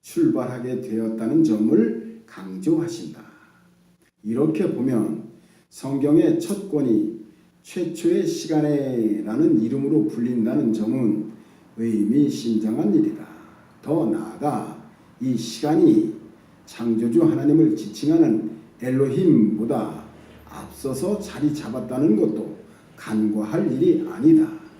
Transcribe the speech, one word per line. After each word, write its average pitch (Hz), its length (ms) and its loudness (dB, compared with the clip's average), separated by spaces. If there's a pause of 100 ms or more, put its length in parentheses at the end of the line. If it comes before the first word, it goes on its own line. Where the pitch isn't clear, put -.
출발하게 127 800 -2
되었다는 110 600 0
점을 113 800 2
강조하신다. - 960 -6 (1000)
이렇게 151 500 0
보면 117 560 -2 (400)
성경의 147 720 2
첫 - 320 -6
권이 123 480 0 (420)
최초의 170 640 -2
시간에라는 127 1400 0
이름으로 135 460 0
불린다는 117 680 0
점은 110 580 -2 (460)
의미심장한 113 1160 0
일이다. - 320 0 (540)
더 156 260 0
나아가 - 760 -6 (380)
이 127 160 -2
시간이 151 760 2 (500)
창조주 117 580 0
하나님을 147 520 4
지칭하는 143 720 0 (320)
엘로힘보다 127 1200 2 (460)
앞서서 - 680 -6
자리 147 340 -4
잡았다는 127 640 0
것도 - 420 -2 (380)
간과할 107 760 -2
일이 165 380 2
아니다. 165 420 4 (280)